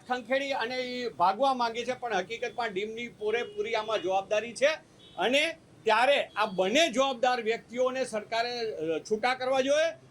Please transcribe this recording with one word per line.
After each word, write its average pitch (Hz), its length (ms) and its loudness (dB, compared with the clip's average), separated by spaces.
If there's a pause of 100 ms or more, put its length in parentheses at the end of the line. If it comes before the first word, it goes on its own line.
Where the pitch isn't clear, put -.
ખંખેડી 254 420 -2
અને 254 260 -2
એ 247 320 -4
ભાગવા 208 460 2
માંગે 233 300 -2
છે, 247 80 -4
પણ 247 220 -4
હકીકતમાં 226 580 -4
ડીમની 220 360 -6
પૂરેપૂરી 214 680 -4
આમાં 214 280 0
જવાબદારી 196 500 0
છે. 247 140 0 (520)
અને 277 400 2 (240)
ત્યારે 233 540 4
આ 214 100 2
બંને 196 420 2
જવાબદાર 247 540 2
વ્યક્તિઓને 247 600 -2
સરકારે, 233 680 -4
અ, 160 280 -2
છૂટા 214 360 0
કરવા 254 260 2
જોઈએ 294 300 4 (200)